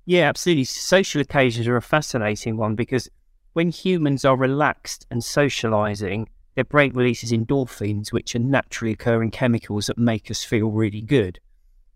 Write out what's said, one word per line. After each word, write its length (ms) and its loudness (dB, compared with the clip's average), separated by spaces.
Yeah, 240 4
absolutely. 360 0
Social 560 0
occasions 480 0
are 80 2
a 60 0
fascinating 760 -2
one 180 -2
because 340 -2
when 180 0
humans 540 0
are 120 6
relaxed 760 -2
and 100 -2
socializing, 1080 -2
their 80 0
brain 300 2
releases 360 0
endorphins, 800 -2
which 240 -2
are 60 0
naturally 540 -2
occurring 360 0
chemicals 560 -2
that 120 -4
make 300 0
us 140 -8
feel 260 0
really 340 -2
good. 360 0